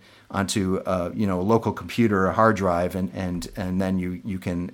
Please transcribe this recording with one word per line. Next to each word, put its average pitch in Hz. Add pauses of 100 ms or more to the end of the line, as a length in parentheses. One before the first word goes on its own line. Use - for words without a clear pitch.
(320)
onto 95
a, 90
you 107
know, 92
a 92
local 110
computer, 101
a 90
hard 110
drive, 90
and, 92
and, 90
and 92
then 95
you, 90
you 92
can 87